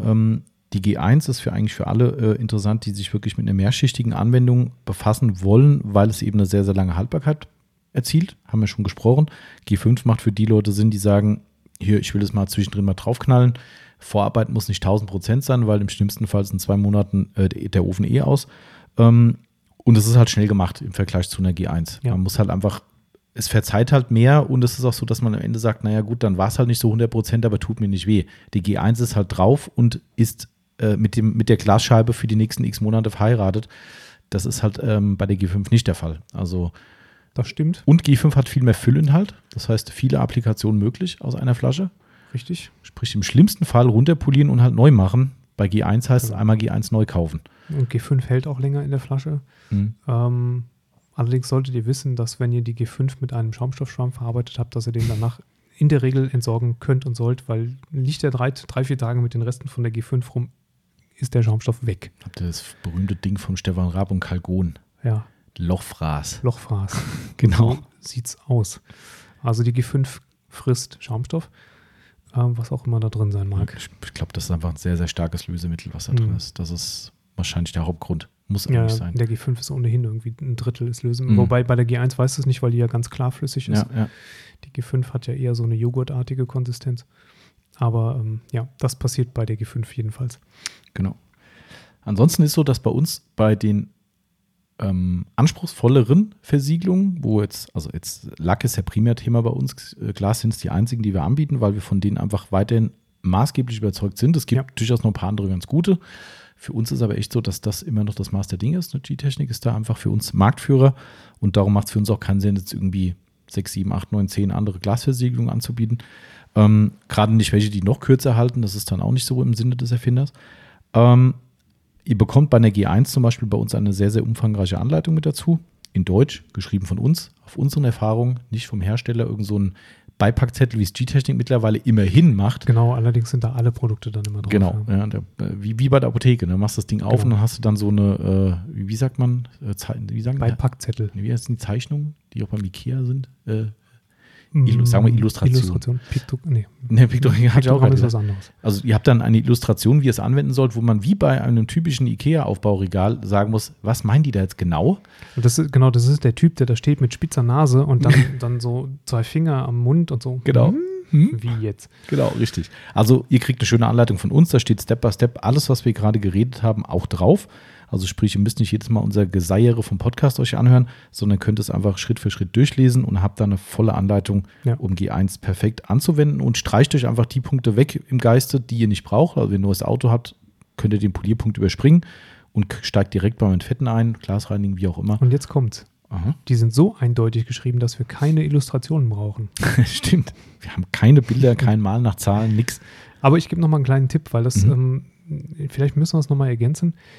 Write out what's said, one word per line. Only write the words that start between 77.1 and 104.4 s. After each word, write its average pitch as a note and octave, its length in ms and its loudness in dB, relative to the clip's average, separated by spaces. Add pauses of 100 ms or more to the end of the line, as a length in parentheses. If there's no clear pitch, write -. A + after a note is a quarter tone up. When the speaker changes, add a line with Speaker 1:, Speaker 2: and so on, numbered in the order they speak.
Speaker 1:
wahrscheinlich F2 380 -6
der E2 120 -4
Hauptgrund. E2 440 -8 (180)
Muss G2+ 180 -4
Speaker 2:
Ja, B2 160 0
Speaker 1:
eigentlich A2+ 120 0
sein. F2+ 220 -6
Speaker 2:
der A#2 120 -2
G A2+ 80 -4
fünf A#2+ 240 -4
ist - 120 -12
ohnehin B2 340 -2
irgendwie A2+ 360 -8
ein C3 140 -6
Drittel A#2+ 320 -6
ist A#2+ 160 -8
Lösemittel. A#2+ 320 0
Speaker 1:
Mhm. G2+ 60 6
Speaker 2:
Wobei B2 220 2
bei B2 120 0
der A#2+ 100 2
G A#2+ 120 -2
eins B2+ 200 -2
weißt B2+ 200 -2
du C#3+ 40 -4
es C3 40 -2
nicht, C3 180 -2
weil B2 80 0
die A#2+ 60 0
ja A#2 100 2
ganz A#2 220 -4
klar B2+ 220 -4
flüssig - 380 -8
ist. G#2+ 220 0
Speaker 1:
Ja, B2 80 -6
ja. G#2+ 100 -2 (540)
Speaker 2:
Die - 80 -20
G B2+ 100 -10
fünf B2+ 320 -4
hat B2 140 -8
ja A#2+ 60 -6
eher B2+ 200 -4
so A#2 100 -4
eine A2+ 120 -2
joghurtartige B2+ 720 -4
Konsistenz. B2 600 -6 (680)
Aber, A2+ 440 -2
ähm, A2 220 -6 (100)
ja, A#2+ 160 -6 (120)
das C3 160 -4
passiert - 400 -4
bei A#2 100 -4
der A2 120 -6
G A2 80 -8
fünf - 300 -10
jedenfalls. A#2 440 -8 (560)
Speaker 1:
Genau. F#2+ 200 -4 (880)
Ansonsten A#2 420 2
ist D3 100 0
so, D#3+ 100 2
dass C#3 160 0
bei - 100 -2
uns - 460 -4
bei A2 200 4
den, G#2 340 -2 (920)
ähm, F#2 460 -2 (100)
anspruchsvolleren C#3 1040 2
Versiegelungen, F3 840 0
wo G#2+ 180 2
jetzt, - 340 -8
also D2+ 180 -8
jetzt - 440 -12
Lack F2+ 260 0
ist A#2+ 120 -2
ja F#2 80 -2
primär A2+ 320 0
Thema A#2 260 -2
bei A2+ 80 0
uns, C3 440 -8
äh, G#2 200 -8
Glas G2+ 280 -2
sind's A2+ 180 -2
die - 100 -8
einzigen, A#2 320 -2
die G#2 120 -2
wir F2 100 0
anbieten, C#3 380 -2
weil G2+ 120 2
wir G#2 80 -6
von G2 180 -2
denen G2 180 -2
einfach G2 340 -6
weiterhin A2 400 0 (320)
maßgeblich A#2 560 -2
überzeugt G2+ 400 -4
sind. D#3 180 2
Es C3 80 -4